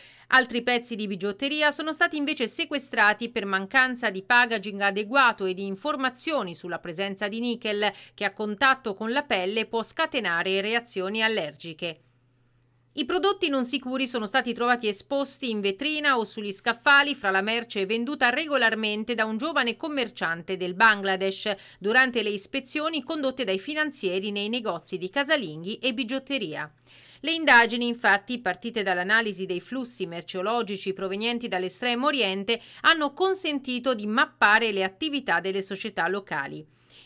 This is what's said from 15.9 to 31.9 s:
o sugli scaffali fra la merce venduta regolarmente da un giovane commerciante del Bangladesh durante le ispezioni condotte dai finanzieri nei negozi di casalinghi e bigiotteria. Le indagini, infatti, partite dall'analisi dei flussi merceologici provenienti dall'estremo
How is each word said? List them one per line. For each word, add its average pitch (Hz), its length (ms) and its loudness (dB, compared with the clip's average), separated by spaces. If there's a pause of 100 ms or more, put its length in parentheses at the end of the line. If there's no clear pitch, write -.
o 226 60 0
sugli 214 260 -6
scaffali 285 640 4
fra 196 160 -2
la 190 120 4
merce 220 440 -2
venduta 240 440 0
regolarmente 226 840 0
da 226 120 0
un 220 100 -2
giovane 254 400 -2
commerciante 185 800 -4
del 180 180 -4
Bangladesh 196 800 2 (240)
durante 240 460 2
le 214 60 -2
ispezioni 277 760 -4
condotte 269 400 -2
dai 226 160 0
finanzieri 214 720 -4
nei 202 160 -4
negozi 208 500 -4
di 180 100 -6
casalinghi 226 680 -2
e 247 160 -2
bigiotteria. 233 800 -6 (480)
Le 311 120 -2
indagini, 240 540 6
infatti, 233 540 0
partite 214 420 -4
dall'analisi 190 640 0
dei 175 140 -4
flussi 240 460 -8
merceologici 190 840 -4
provenienti 208 560 -4
dall'estremo 233 580 -2